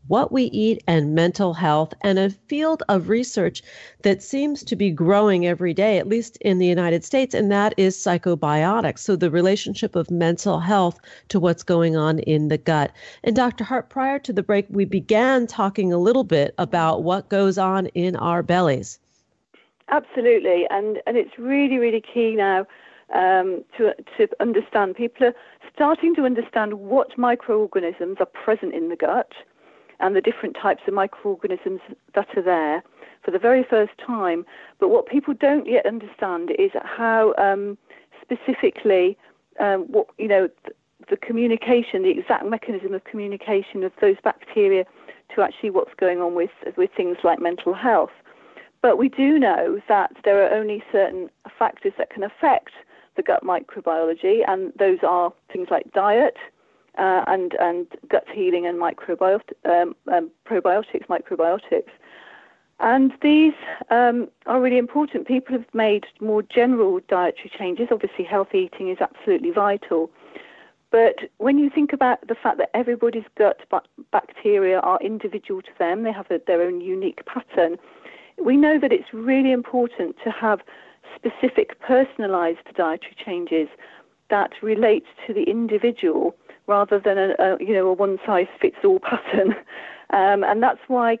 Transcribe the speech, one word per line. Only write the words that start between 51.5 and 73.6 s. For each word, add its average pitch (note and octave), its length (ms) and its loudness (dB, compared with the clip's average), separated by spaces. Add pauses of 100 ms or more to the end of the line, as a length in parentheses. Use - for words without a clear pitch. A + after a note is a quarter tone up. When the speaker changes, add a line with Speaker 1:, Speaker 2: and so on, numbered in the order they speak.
Speaker 2:
factors - 400 -2
that - 120 -6
can G3 140 -10
affect - 480 -2 (480)
the E4+ 120 -4
gut - 120 0 (100)
microbiology, E3 840 -2 (140)
and F#3+ 100 -2 (220)
those F#3+ 180 2 (140)
are F3 120 0 (260)
things F3+ 220 -8
like - 100 -4 (200)
diet, A3+ 320 2 (680)
uh, F#3 160 2 (120)
and, F3+ 160 -2 (180)
and F3 180 -4 (280)
gut - 140 0 (100)
healing F3+ 320 0
and F3 80 -6 (100)
microbiot-, F#3+ 640 -2 (200)
um, F3 160 2 (260)
um, E3+ 100 0 (240)
probiotics, G#3 560 -2 (100)
microbiotics. E3+ 760 -2 (840)
And C4 280 2 (220)
these, D4+ 280 6 (400)
um, A#3+ 200 2 (340)
are B3+ 140 2
really B3 220 4
important. D4 480 -4
People B3+ 240 -4
have A#3 100 -12 (180)
made G#3 180 0 (260)
more G#3+ 100 2 (180)
general A#3 340 4 (220)
dietary F3+ 440 -2
changes. F#3 320 -4
Obviously, G3+ 340 -4 (100)
healthy G3 300 0
eating F#3 300 -10
is - 40 -20 (100)
absolutely F3 420 -2 (160)
vital. G3+ 340 -2 (920)
But A3+ 260 4 (280)
when C#4 180 4
you C#4 140 2
think D4 220 2
about B3 180 2 (140)
the A3+ 120 -4
fact - 180 -2
that - 120 -2
everybody's A#3 560 -2 (140)
gut - 160 2 (140)